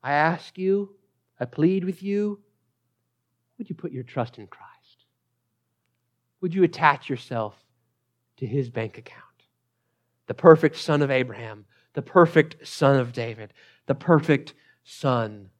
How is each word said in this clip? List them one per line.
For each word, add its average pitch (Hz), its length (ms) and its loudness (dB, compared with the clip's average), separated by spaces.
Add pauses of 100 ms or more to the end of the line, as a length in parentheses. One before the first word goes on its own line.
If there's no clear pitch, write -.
I 135 120 -4
ask 160 440 -2
you, 196 380 -2 (440)
I 123 60 -4
plead 175 380 0
with 180 180 -8
you, 202 380 -4 (1160)
would 233 120 -16
you 165 60 -10
put - 160 -14
your 127 120 -12
trust 120 360 -8
in 101 80 -20
Christ? - 580 -20 (1400)
Would 175 140 -6
you 190 80 4
attach 156 460 0
yourself 117 460 -6 (840)
to 131 100 -10
his 123 220 -4
bank 113 280 -10
account? - 260 -20 (1040)
The 120 60 -10
perfect 160 440 6
son 147 240 0
of 139 100 0
Abraham, 113 540 -6 (280)
the 139 80 -8
perfect 160 640 2
son 139 320 2
of 120 160 -4
David, 113 400 -12 (320)
the 139 100 -2
perfect 151 580 2 (300)
son 107 680 -6 (100)